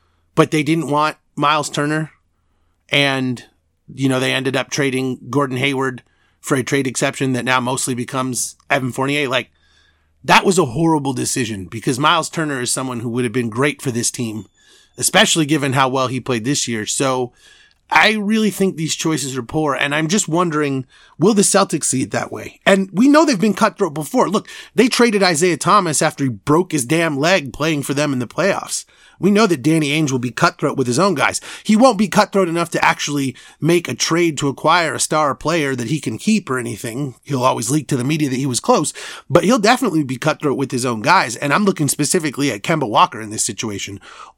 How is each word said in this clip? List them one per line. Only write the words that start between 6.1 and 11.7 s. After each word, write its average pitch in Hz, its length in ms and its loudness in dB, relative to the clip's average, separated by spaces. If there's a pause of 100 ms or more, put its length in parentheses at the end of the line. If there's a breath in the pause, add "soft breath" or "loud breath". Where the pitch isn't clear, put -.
for - 160 -2
a 127 80 0
trade 139 240 -2
exception 135 460 -2
that 117 120 -2
now 127 140 2
mostly 127 340 -2
becomes 123 600 -6 (140)
Evan 131 220 0
Fournier. 139 360 -2
Like, 123 240 -2 (720)
that 175 220 4
was 175 120 2
a 175 80 4
horrible 143 480 0
decision 110 520 -4
because 113 340 -4